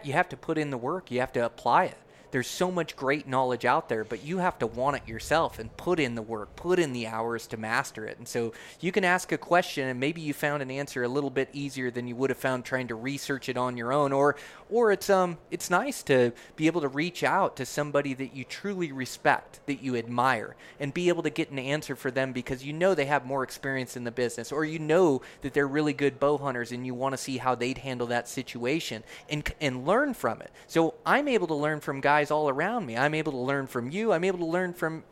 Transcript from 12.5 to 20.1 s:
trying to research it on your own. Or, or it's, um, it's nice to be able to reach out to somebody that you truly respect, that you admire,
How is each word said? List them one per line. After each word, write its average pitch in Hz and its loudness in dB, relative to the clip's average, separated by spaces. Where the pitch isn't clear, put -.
trying 127 -2
to 117 -4
research 135 -4
it 127 -2
on 123 0
your 120 -2
own. 139 4
Or, 139 4
or 220 4
it's, 190 2
um, 185 4
it's - -6
nice 220 0
to 123 6
be 156 2
able 165 4
to 143 0
reach 147 -2
out 156 2
to 131 -4
somebody 143 0
that 131 -8
you 135 -10
truly 180 -6
respect, - 0
that 139 -4
you 131 -2
admire, 120 0